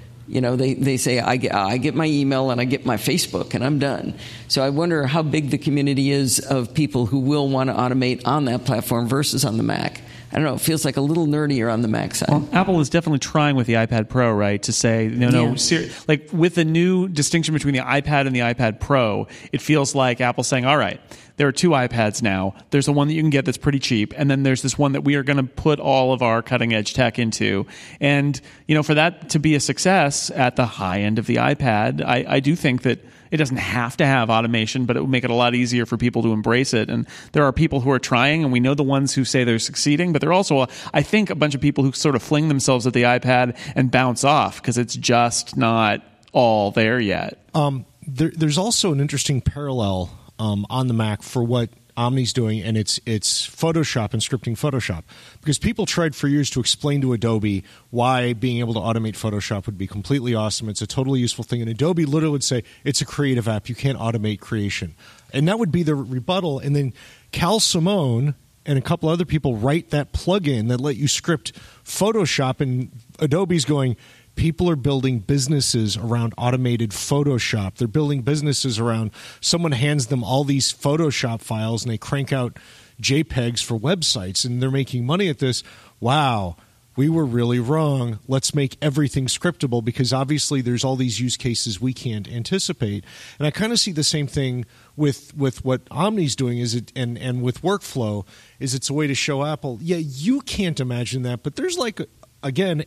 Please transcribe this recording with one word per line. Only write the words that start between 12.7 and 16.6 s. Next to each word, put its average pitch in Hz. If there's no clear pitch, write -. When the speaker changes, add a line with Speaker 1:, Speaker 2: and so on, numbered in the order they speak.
Speaker 2:
is 139
definitely 160
trying 147
with 117
the 117
iPad 113
Pro, 123
right, 104
to -
say, 113
"No, 123
no, 120
Speaker 1:
Yeah. 135
Speaker 2:
ser-," -
like, 151
with 175
the 170